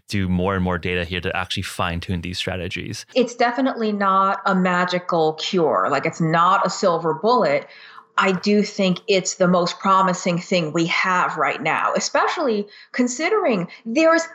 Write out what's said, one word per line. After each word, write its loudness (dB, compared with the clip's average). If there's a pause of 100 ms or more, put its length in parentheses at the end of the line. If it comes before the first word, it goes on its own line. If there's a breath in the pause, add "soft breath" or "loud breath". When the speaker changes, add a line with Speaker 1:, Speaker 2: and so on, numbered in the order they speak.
Speaker 1:
do -2
more 0
and 0
more 0
data -2
here -6
to -4
actually -4
fine-tune -4
these -8
strategies. -8 (100)
Speaker 2:
It's 0
definitely -2
not 2
a 2
magical 0
cure. 0
Like, 0
it's -4
not 4
a -2
silver 0
bullet. 2 (500 loud breath)
I 2
do 2
think 0
it's 0
the 2
most 2
promising 2
thing -2
we 0
have 0
right -2
now, 0
especially 0 (240 loud breath)
considering 0 (160 loud breath)
there's 2